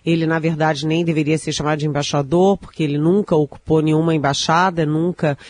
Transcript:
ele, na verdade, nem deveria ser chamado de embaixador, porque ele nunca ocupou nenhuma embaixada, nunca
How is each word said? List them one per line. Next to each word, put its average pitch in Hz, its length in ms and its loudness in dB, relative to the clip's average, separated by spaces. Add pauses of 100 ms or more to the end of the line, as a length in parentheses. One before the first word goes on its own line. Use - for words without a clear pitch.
ele, 165 220 0
na 165 140 0
verdade, 156 480 -2
nem 165 180 0
deveria 156 320 0
ser 151 140 -8
chamado 151 260 -2
de 147 80 -4
embaixador, 151 720 0
porque - 240 -10
ele 147 160 0
nunca 175 380 2
ocupou 156 440 0
nenhuma 156 360 2
embaixada, 160 720 0
nunca 156 500 -2 (120)